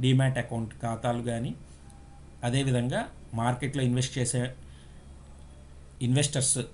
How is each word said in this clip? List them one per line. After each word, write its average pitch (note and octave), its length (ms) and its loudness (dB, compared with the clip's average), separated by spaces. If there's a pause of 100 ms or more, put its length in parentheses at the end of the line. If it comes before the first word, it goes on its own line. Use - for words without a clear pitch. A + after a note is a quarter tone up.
డీమ్యాట్ C3 360 6
అకౌంట్ A#2 440 -2
ఖాతాలు A#2 420 0
కానీ, A#2 320 -2 (880)
అదేవిధంగా C3+ 640 2 (260)
మార్కెట్లో B2+ 500 0
ఇన్వెస్ట్ B2 340 2
చేసే B2 360 0 (1500)
ఇన్వెస్టర్స్ C3 560 4 (160)